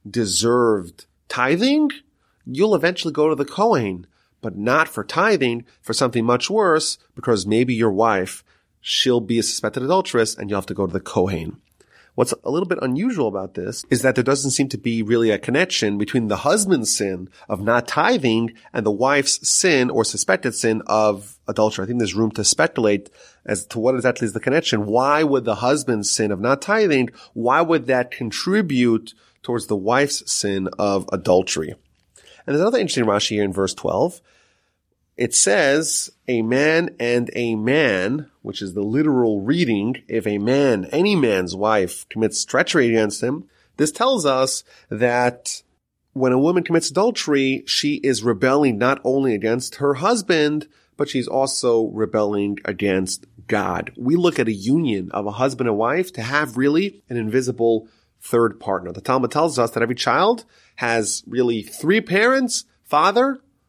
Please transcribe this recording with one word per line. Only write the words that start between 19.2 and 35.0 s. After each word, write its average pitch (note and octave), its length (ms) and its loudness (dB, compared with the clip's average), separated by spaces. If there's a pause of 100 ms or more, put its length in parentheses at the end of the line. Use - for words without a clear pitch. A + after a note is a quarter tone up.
sin C3+ 420 2
or A2+ 140 2
suspected C3+ 500 -2
sin A2 320 0
of G#2+ 640 0
adultery. G#2+ 360 0
I F#2+ 40 -6
think A#2+ 120 -2
there's F#2+ 160 -2
room A2 160 2
to G#2+ 120 -4
speculate G#2 680 2 (360)
as G2+ 220 -4
to A#2 120 -8
what B2+ 160 2
exactly A#2+ 300 0
is G#2 80 -2
the A2 80 -6
connection. B2+ 440 0
Why C3+ 380 2
would C3+ 220 2
the A2 100 0
husband's B2 560 0
sin G#2+ 200 0
of F#2+ 100 -4
not C3+ 200 0
tithing, F3 480 2 (240)
why B2 280 2
would D#3+ 260 0
that B2 240 0
contribute B2 1040 0 (280)
towards A#2+ 260 -4
the G#2+ 100 -2
wife's B2 520 0
sin G2 380 -2 (100)
of G2 360 0
adultery? F#2 560 2
And - 80 -12 (680)
there's D3 120 0
another A#3 200 2
interesting C#3 260 0
Rashi G#2 240 2
here G#2 160 0
in F#2+ 80 -2
verse F#2+ 200 -2
twelve. C3+ 460 -2 (960)